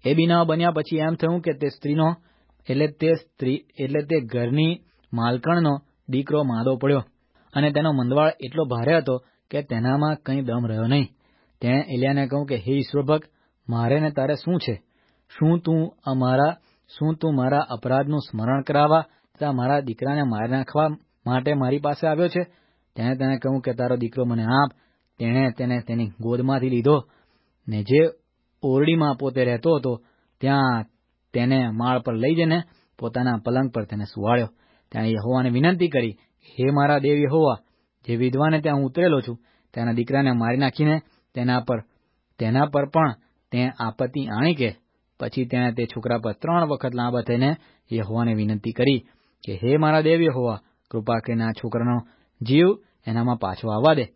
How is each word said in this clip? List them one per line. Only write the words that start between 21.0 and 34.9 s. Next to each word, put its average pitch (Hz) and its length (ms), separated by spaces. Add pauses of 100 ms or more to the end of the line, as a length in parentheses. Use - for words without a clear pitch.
માટે 127 280
મારી 135 260
પાસે 143 280
આવ્યો 156 200
છે?" - 160 (520)
તેણે 120 200
તેને 131 220
કહ્યું 135 240
કે, 127 120
"તારો 123 220
દીકરો 123 300
મને 117 180
આપ." 131 280 (480)
તેણે 123 380
તેને 123 240
તેની 117 260 (120)
ગોદમાંથી 127 500
લીધો 127 400 (580)
ને 107 160
જે 147 260 (540)
ઓરડીમાં 147 520
પોતે 131 300
રહેતો 123 300
હતો, 123 280 (380)
ત્યાં 131 440 (480)
તેને 123 360
માળ 120 300
પર 120 140
લઈ 131 220
જઈને 165 280 (360)
પોતાના 123 320 (140)
પલંગ 123 260
પર 113 140
તેને 104 200
સુવાડ્યો. 113 420 (440)